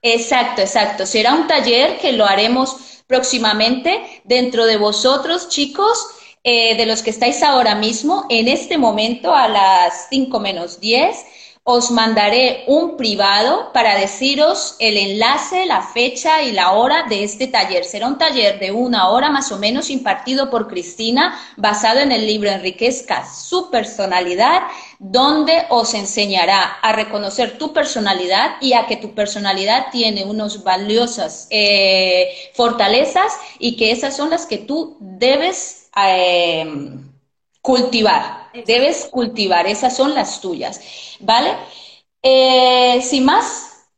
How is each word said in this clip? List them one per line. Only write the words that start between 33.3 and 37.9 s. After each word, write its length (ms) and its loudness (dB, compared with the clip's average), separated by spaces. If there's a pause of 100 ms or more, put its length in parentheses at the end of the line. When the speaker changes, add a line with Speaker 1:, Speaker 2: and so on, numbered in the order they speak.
Speaker 1:
y 180 -4
que 140 0
esas 260 -4
son 140 -4
las 160 -4
que 120 -8
tú 420 -8
debes... 920 -2 (100)
Eh, 1040 0 (640)
cultivar, 560 2 (320)